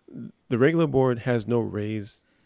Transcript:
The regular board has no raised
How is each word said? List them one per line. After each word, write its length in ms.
The 80
regular 300
board 320
has 280
no 120
raised 640